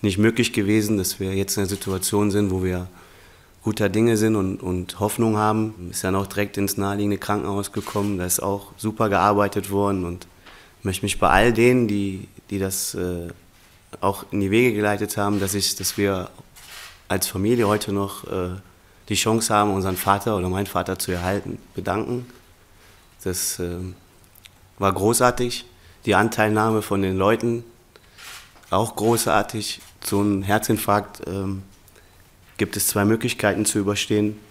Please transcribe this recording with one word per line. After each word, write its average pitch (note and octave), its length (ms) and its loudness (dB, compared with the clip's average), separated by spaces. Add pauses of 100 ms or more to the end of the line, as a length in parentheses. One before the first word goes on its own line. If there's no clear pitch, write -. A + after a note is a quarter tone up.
nicht G2 160 0
möglich A2+ 340 2
gewesen, G#2+ 460 2
dass F#2 220 -4
wir F#2+ 140 -2
jetzt G2 220 -2
in G#2 60 0
einer F#2+ 60 -2
Situation G2 640 0
sind, G2+ 180 2
wo F#2 140 0
wir F2+ 240 -2 (760)
guter G#2 240 0
Dinge A2 280 2
sind A2 200 2
und, F#2+ 260 -2
und F#2 380 -4
Hoffnung G#2+ 360 0
haben. G#2+ 540 0
Ist - 140 -8
dann F#2+ 100 0
auch G2 120 0
direkt G2+ 300 -4
ins G2+ 200 -2
naheliegende G2+ 420 -2
Krankenhaus G2+ 540 -4
gekommen, G2+ 460 -2
da F2+ 60 -2
ist F#2 160 -2
auch G2+ 360 -4
super A2 320 -2
gearbeitet G2 600 2
worden G2 340 0
und F2+ 220 -8 (560)
möchte F#2+ 220 -4
mich G2 140 -2
bei F2+ 100 2
all G2+ 240 6
denen, A#2+ 360 4
die, G2 400 -4 (220)
die G2+ 80 -4
das, F#2+ 360 -4
äh, F2+ 340 -4 (720)
auch G2 300 -2
in G#2 100 -2
die G2 100 0
Wege A#2 240 4
geleitet G#2 420 -2
haben, G#2 240 0
dass G2 140 -2
ich, G2 220 -2
dass - 200 -6
wir G2 340 0 (760)
als F#2 180 0
Familie G#2+ 400 2
heute G#2 260 2
noch, G2 320 -4
äh, F2+ 260 -4 (580)
die G#2 60 -2
Chance A2 400 0
haben, G#2 180 4
unseren F#2+ 240 0
Vater G2+ 400 2
oder F#2 120 0
meinen G2 180 -2
Vater F#2 320 -2
zu - 140 -4
erhalten, F#2 460 -2 (160)
bedanken. G#2+ 520 -4 (1000)
Das, - 340 -4
ähm, F2+ 360 -6 (840)
war G3 140 2
großartig. B2 720 2 (420)
Die G2+ 80 4
Anteilnahme G#2+ 680 4
von G2 200 0
den F#2+ 140 0
Leuten, A#2 480 2 (1040)
auch G#2 240 0
großartig. G#2+ 840 0 (240)
So G2+ 160 0
einen G2+ 220 2
Herzinfarkt, G#2 840 0
ähm, F#2+ 380 -6 (920)
gibt - 180 -2
es - 120 -2
zwei G2+ 160 2
Möglichkeiten G#2+ 600 2
zu - 140 0
überstehen. G#2 580 0 (140)